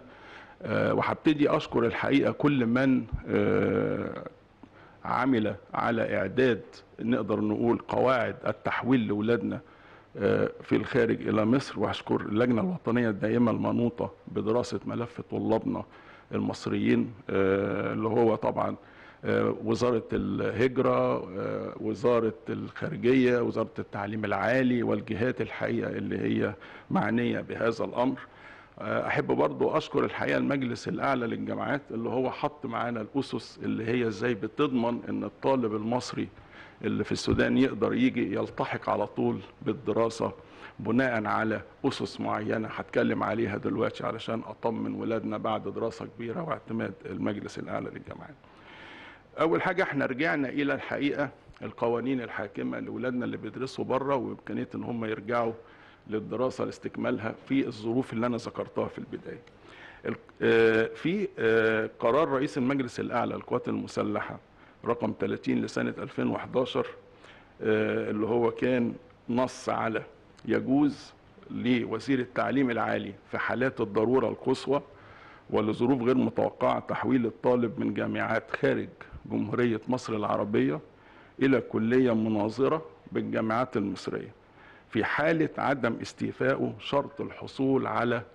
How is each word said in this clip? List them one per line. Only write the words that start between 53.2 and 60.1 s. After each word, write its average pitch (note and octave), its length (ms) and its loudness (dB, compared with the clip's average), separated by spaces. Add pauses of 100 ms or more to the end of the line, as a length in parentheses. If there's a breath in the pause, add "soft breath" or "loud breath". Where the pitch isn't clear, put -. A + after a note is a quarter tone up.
اللي G#2+ 120 -4
بيدرسوا A2 480 -6
بره C3+ 300 0
وامكانيه A2+ 600 -4
ان G#2+ 80 -6
هم A2+ 220 -4
يرجعوا A2+ 480 0 (540 loud breath)
للدراسه A2 580 -4
لاستكمالها A2+ 720 -4 (120)
في C3+ 200 2
الظروف A#2 460 -2
اللي A2+ 120 0
انا A#2+ 120 0
ذكرتها G#2+ 500 -4
في - 100 -10
البدايه. - 420 -10 (640 loud breath)
ال-، A2+ 100 -4 (260)